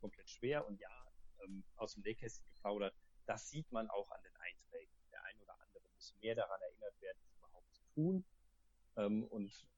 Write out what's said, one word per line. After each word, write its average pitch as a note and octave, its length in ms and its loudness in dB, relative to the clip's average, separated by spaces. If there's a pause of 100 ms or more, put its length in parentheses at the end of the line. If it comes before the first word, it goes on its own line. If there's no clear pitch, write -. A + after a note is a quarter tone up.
komplett - 300 -6
schwer. C#3+ 360 4
Und G2+ 140 -4
ja, F#2+ 100 -10 (540)
ähm, F#2+ 200 -6 (120)
aus A2+ 180 -2
dem G2+ 80 -8
Nähkästchen A2 520 -2
geplaudert, G2+ 400 4 (320)
das G#2+ 240 0
sieht D#3 220 -2
man A2 180 4
auch G2+ 200 0
an - 120 -8
den - 140 -18
Einträgen. - 560 -8 (180)
Der F2+ 140 -12
ein G2+ 160 -10
oder F#2+ 200 -16
andere - 220 -20 (120)
muss - 260 -14
mehr A2+ 140 4
daran G2 260 2
erinnert - 400 -6
werden, F#2+ 220 -6
es - 140 -20
überhaupt - 380 -18
zu - 80 -20 (120)
tun. F#3 300 6 (720)
Ähm, G#2+ 280 6
und G2+ 420 -4 (120)